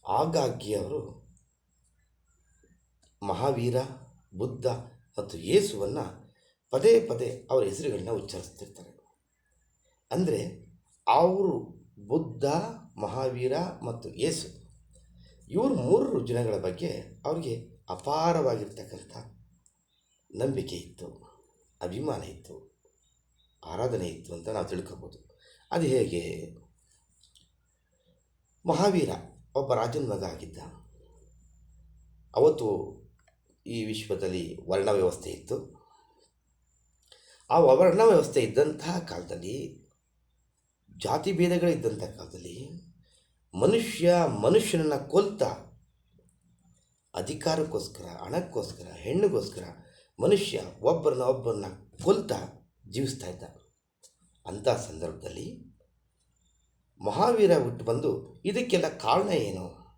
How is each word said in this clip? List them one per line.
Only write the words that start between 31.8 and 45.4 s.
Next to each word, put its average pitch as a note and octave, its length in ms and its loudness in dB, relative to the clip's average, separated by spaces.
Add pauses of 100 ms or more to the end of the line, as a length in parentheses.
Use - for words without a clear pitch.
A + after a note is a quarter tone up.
ಅವತ್ತು A#2+ 580 4 (720)
ಈ A2+ 200 -4
ವಿಶ್ವದಲ್ಲಿ F#2+ 840 -6
ವರ್ಣ G2 200 2
ವ್ಯವಸ್ಥೆ F#2+ 400 2
ಇತ್ತು. - 540 -10 (1700)
ಆ C#3+ 100 6
ವರ್ಣ E3+ 420 8
ವ್ಯವಸ್ಥೆ F#3 400 6
ಇದ್ದಂತಹ D3+ 580 0
ಕಾಲದಲ್ಲಿ, E3+ 880 -10 (1120)
ಜಾತಿ D#3 360 -2
ಭೇದಗಳಿದ್ದಂಥ E3+ 680 2
ಕಾಲದಲ್ಲಿ F#2+ 800 -14 (760)
ಮನುಷ್ಯ F3 560 4 (260)
ಮನುಷ್ಯನನ್ನ D#3 540 4
ಕೊಲ್ತಾ, F#3 600 0 (1600)